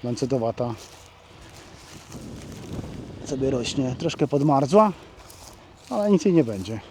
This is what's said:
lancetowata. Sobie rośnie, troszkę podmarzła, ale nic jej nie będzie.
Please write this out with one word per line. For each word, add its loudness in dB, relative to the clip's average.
lancetowata. -2
Sobie 0
rośnie, -2
troszkę -2
podmarzła, 4
ale 2
nic 6
jej 4
nie 6
będzie. -6